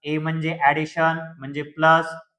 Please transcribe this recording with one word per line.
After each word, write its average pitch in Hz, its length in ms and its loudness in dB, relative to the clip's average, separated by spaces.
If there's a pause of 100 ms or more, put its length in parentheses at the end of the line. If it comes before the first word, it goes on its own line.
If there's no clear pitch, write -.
ए 151 140 -4
म्हणजे 160 440 -4
ॲडिशन 156 580 2 (180)
म्हणजे 143 240 -10
प्लस 160 440 4 (340)